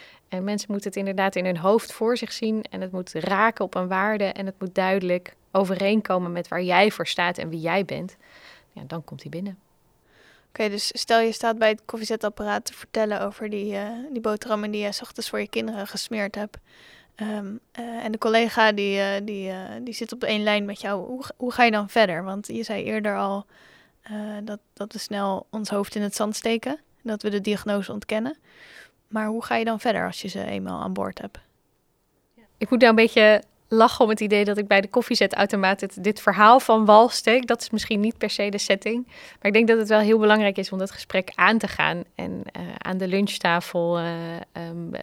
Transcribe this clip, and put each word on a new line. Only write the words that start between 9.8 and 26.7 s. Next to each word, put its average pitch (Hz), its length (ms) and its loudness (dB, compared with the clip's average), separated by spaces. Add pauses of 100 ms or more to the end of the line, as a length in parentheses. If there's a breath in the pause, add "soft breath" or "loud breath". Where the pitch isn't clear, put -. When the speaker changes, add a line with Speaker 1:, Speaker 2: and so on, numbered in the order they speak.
Speaker 2:
Oké, 214 200 -2
dus 202 260 -4
stel - 260 2
je 226 120 2
staat 226 260 -2
bij 220 100 4
het 220 160 0
koffiezetapparaat 214 800 -6
te - 80 -8
vertellen 214 480 -4
over 208 300 -8
die, 202 260 -6
eh, 208 120 -8 (240)
die 240 80 -6
boterhammen 214 500 -4
die 208 100 -4
jij 202 120 -4
's - 100 -10
ochtends - 260 -12
voor 214 120 -4
je 202 80 -6
kinderen 220 380 -6
gesmeerd 208 480 -6
hebt. 208 220 -10 (580 soft breath)
Ehm, 214 320 -8 (260)
eh, 233 320 -10
en 214 80 -6
de 220 60 -4
collega 220 540 2
die, 202 280 -2
eh, 196 240 -2
die, 196 260 -10
eh, 185 60 -10 (260)
die 240 120 -10
zit - 180 -10
op 240 120 -8
één 214 180 0
lijn 208 220 0
met 202 160 -10
jou. 202 260 -6
Hoe, 254 160 -10 (140)
hoe 247 160 -6
ga 247 120 4
je 233 60 6
dan 208 180 0
verder? 180 360 2
Want 196 220 -8
je 226 160 -6
zei 208 220 -6
eerder 214 320 -2
al, 196 300 -4 (560 soft breath)
eh, 214 100 -18 (300)
dat, 208 160 -10 (140)
dat 214 200 -10
we 214 60 -12
snel 202 520 -4
ons 214 180 -8
hoofd 202 260 -2
in 208 80 -2
het 202 120 -4
zand 214 220 -2
steken. 233 420 -4 (240)